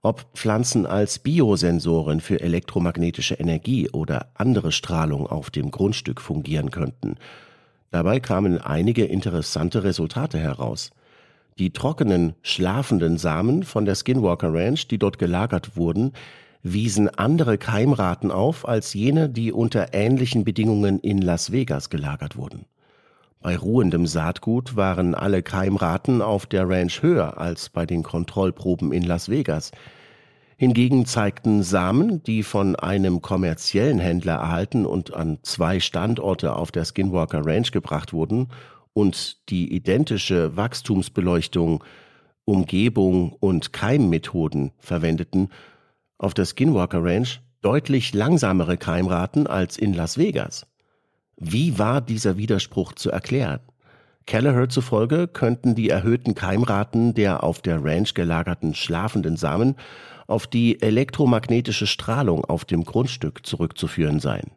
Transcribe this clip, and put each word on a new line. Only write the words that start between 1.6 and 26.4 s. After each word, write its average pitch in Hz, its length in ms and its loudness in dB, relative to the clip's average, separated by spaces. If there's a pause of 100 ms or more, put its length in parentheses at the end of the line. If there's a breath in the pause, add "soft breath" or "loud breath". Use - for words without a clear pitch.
für - 200 -2
elektromagnetische 85 920 -2
Energie 85 560 -2
oder 78 460 -4
andere 104 360 2
Strahlung 78 540 -2
auf 73 240 -6
dem 71 220 -4
Grundstück - 500 -2
fungieren 73 480 -4
könnten. 64 460 -6 (760 loud breath)
Dabei 90 300 2
kamen 95 420 0
einige 101 440 2
interessante 87 800 -2
Resultate 92 540 -2
heraus. 67 540 -6 (640 soft breath)
Die 92 140 0
trockenen, 95 720 0
schlafenden 92 760 0
Samen 92 460 0
von 104 220 -2
der 101 100 2
Skinwalker 95 580 0
Ranch, 107 360 0
die 110 100 -2
dort 101 180 0
gelagert 90 600 -2
wurden, 85 340 0 (520 loud breath)
wiesen 104 440 2
andere 120 500 2
Keimraten 107 720 0
auf 110 380 -2
als 113 260 -2
jene, 139 360 2
die 117 240 -4
unter 113 400 0
ähnlichen 120 500 2
Bedingungen 104 560 2
in 98 220 0
Las 87 320 0
Vegas 113 360 -2
gelagert 73 460 -6
wurden. - 300 -12 (720 soft breath)
Bei 90 160 -2
ruhendem 90 500 2
Saatgut 110 680 -2
waren 92 400 2
alle 95 280 0
Keimraten 95 800 0
auf 104 240 0